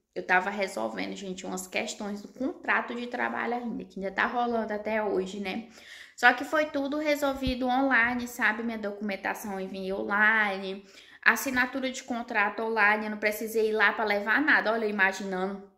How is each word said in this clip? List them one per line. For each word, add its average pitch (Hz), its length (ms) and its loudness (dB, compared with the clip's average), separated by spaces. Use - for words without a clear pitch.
Eu 180 140 -8
tava 185 240 4
resolvendo, 202 640 -4
gente, 190 320 -10
umas 185 220 -8
questões 208 520 -6
do - 60 -16
contrato 240 680 -2
de 240 140 -6
trabalho 240 480 -2
ainda, 220 300 -6
que - 160 -12
ainda 190 100 -4
tá 202 160 0
rolando 233 460 0
até 214 280 -2
hoje, 196 380 -2
né? 202 320 -6
Só 247 160 6
que 254 100 -4
foi 302 240 2
tudo 285 320 -2
resolvido 269 680 0
online, 247 580 2
sabe? 226 380 -2
Minha 226 140 -4
documentação 202 760 -4
eu 190 80 -4
enviei 190 320 -6
online, 202 920 2
assinatura 254 680 0
de 254 140 -6
contrato 226 600 -2
online, 220 400 4
eu 214 80 -4
não 214 60 -6
precisei 214 500 0
ir 214 60 2
lá 214 180 6
pra 220 120 0
levar 208 380 2
nada. 214 300 4
Olha, 226 140 0
eu 208 40 0
imaginando 196 880 0